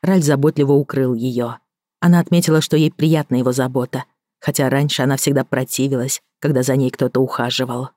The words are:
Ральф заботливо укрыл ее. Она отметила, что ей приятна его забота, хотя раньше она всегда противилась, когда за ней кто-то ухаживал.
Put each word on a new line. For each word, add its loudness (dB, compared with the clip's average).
Ральф 2
заботливо 2
укрыл 0
ее. -4
Она 6
отметила, 2
что -2
ей 2
приятна 0
его 0
забота, -4
хотя 0
раньше 0
она 0
всегда 0
противилась, -4
когда 0
за 0
ней 2
кто-то -2
ухаживал. -4